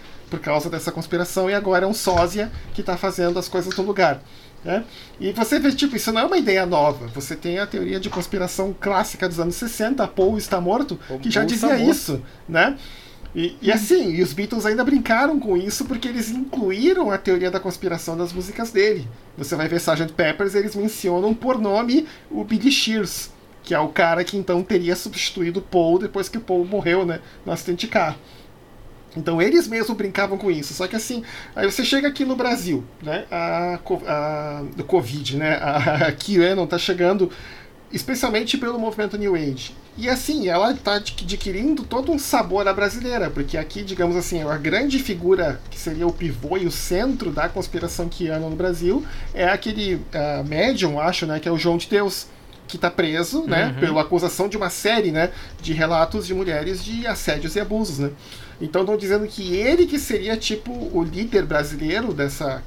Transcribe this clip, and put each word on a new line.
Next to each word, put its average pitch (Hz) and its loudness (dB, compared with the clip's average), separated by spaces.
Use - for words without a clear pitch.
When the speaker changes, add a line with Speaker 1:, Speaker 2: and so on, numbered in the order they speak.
Speaker 1:
por 160 -4
causa 151 0
dessa 160 -4
conspiração, 175 -2
e 202 2
agora 190 2
é 190 2
um 214 2
sósia 185 2
que 202 -4
tá 180 -2
fazendo 180 0
as 180 -4
coisas 185 -2
no 190 0
lugar, 190 2
né? 190 0
E 185 -2
você 226 2
vê, 277 2
tipo, 269 0
isso 220 -2
não 220 2
é 254 4
uma 359 2
ideia 190 2
nova. 147 2
Você 135 -8
tem 170 -4
a 202 -2
teoria 190 -4
de 196 -6
conspiração 190 -2
clássica 196 0
dos 170 -4
anos 170 0
sessenta, 226 -2
Poe 202 2
está 185 0
morto, 190 0
Speaker 2:
O 131 -6
Speaker 1:
que 220 -2
já - 4
Speaker 2:
Poe 226 2
está 233 2
Speaker 1:
dizia 254 4
Speaker 2:
morto. 294 6
Speaker 1:
isso, 147 0
né? 185 4
E, 170 -2
e 202 4
assim, 220 4
e 175 4
os 175 0
Beatles 208 -2
ainda 226 2
brincaram 277 4
com 208 2
isso 196 -2
porque 254 -4
eles 233 -4
incluíram 254 2
a 196 2
teoria 185 2
da 190 0
conspiração 170 -4
nas 170 -4
músicas 196 -6
dele. 190 2
Você 156 -4
vai 156 0
ver 165 0
Sargent 160 0
Pepper's, 180 0
eles 208 2
mencionam 202 2
por 254 0
nome 240 2
o 208 -4
Billy 220 2
Shears, 220 0
que 175 -2
é 147 4
o 151 2
cara 165 4
que 180 -4
então 180 2
teria 180 2
substituído 180 -4
o 180 -4
Paul 175 4
depois 196 -4
que 233 -6
o - -8
Paul 180 2
morreu, 180 2
né, 165 -2
no 180 -2
acidente 175 -4
de - -8
carro. 160 2
Então 165 0
eles 285 6
mesmos 220 -2
brincavam 196 0
com 202 0
isso. 151 -2
Só 185 -4
que 226 -2
assim, 226 -4
aí 196 2
você 226 -2
chega 277 2
aqui 277 -2
no 254 0
Brasil, 180 -2
né, 170 -6
a 170 -2
co-, 180 -2
a... 151 -4
do 165 -6
covid, 143 0
né, 156 0
a, 147 2
<laughs> - 4
a 143 0
QAnon 180 4
tá 175 0
chegando 180 2
especialmente 247 -2
pelo 240 -2
movimento 214 -2
New 202 2
Age. 143 -4
E 233 -4
assim, 254 0
ela 185 4
tá 208 0
adqui-, 208 -4
adquirindo 202 -2
todo 269 -2
um 285 0
sabor 202 2
à - 6
brasileira, 208 0
porque 143 -4
aqui, 156 -6
digamos 180 0
assim, 170 -2
a 151 -2
grande 214 0
figura 175 2
que - -10
seria 165 -2
o 170 2
pivô 156 -4
e 190 0
o 160 0
centro 196 -2
da 151 0
conspiração 170 -4
QAnon 160 -4
no 160 -6
Brasil 180 0
é 175 2
aquele, 196 0
ah, 147 -2
médium, 160 2
acho, 170 0
né, 156 -2
que 170 -4
é 170 2
o 160 2
João 170 4
de 175 -4
Deus, 202 2
que 175 -10
tá 175 2
preso, 170 0
né, 208 2
Speaker 2:
Uhum. - -4
Speaker 1:
pela 156 4
acusação 175 2
de 208 -4
uma 190 -2
série, 214 2
né, 160 2
de 160 -2
relatos 165 2
de 190 -2
mulheres 185 -2
de 226 -6
assédios 160 -2
e 202 0
abusos, 202 -2
né. 143 -2
Então 180 0
tão 208 2
dizendo 202 0
que 190 -4
ele 339 4
que 285 0
seria, 220 -2
tipo, 220 -4
o 240 -2
líder 180 0
brasileiro 156 -2
dessa 139 -4